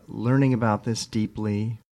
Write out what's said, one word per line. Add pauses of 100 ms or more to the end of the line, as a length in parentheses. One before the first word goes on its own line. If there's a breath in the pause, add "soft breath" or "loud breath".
learning
about
this
deeply, (120)